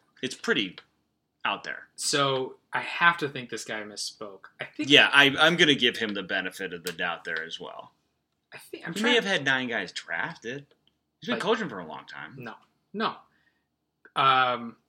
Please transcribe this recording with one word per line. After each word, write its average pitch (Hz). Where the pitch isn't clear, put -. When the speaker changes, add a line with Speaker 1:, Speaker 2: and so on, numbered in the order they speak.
Speaker 1:
It's 127
pretty 110
out 104
there. -
Speaker 2:
So 135
I 127
have 170
to 147
think 127
this 113
guy 107
misspoke. 104
I -
think -
Speaker 1:
Yeah, 117
I, 139
I'm 165
gonna 160
give 117
him 104
the 98
benefit 92
of 85
the 87
doubt 85
there 82
as 82
well. -
Speaker 2:
I -
think -
I'm 170
Speaker 1:
He 196
Speaker 2:
trying 240
Speaker 1:
may 240
have 208
had 180
nine 131
guys 104
drafted. 127
He's 160
been 240
Speaker 2:
Like, -
Speaker 1:
coaching 214
for 104
a 82
long 71
time. 73
Speaker 2:
No, 117
no, 196
um, 127